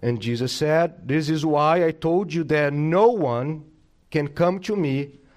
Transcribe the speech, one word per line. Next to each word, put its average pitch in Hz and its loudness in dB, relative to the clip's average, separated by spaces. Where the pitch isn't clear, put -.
and 120 -2
Jesus 120 -4
said, 160 0
"This 143 -2
is 156 -2
why 156 2
I 160 2
told 165 -2
you 170 -2
that 147 0
no 160 2
one 147 -2
can 147 0
come 175 0
to 208 -4
me 143 -2